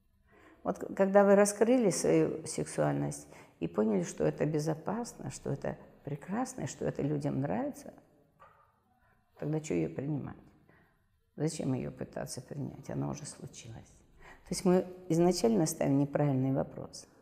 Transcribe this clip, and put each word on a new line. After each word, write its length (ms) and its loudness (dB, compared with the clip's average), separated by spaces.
Вот 120 -2
к-, 160 -10
когда 300 6
вы 140 8
раскрыли 540 6
свою 540 2
сексуальность 840 -2
и 80 -2
поняли, 340 0
что 220 -4
это 200 0
безопасно, 840 -4
что 200 -8
это 280 -6
прекрасно, 600 -8
и 40 -4
что 180 -8
это 160 -4
людям 420 -2
нравится, 520 -6
тогда 220 -4
че 140 -6
ее 140 -2
принимать? 540 -8
Зачем 380 -2
ее 180 -4
пытаться 480 -10
принять? 500 -10
Она 180 -4
уже 160 -8
случилась. 680 -16
То 320 -16
есть 140 -4
мы 200 6
изначально 580 4
ставим 320 2
неправильный 540 2
вопрос. 540 -6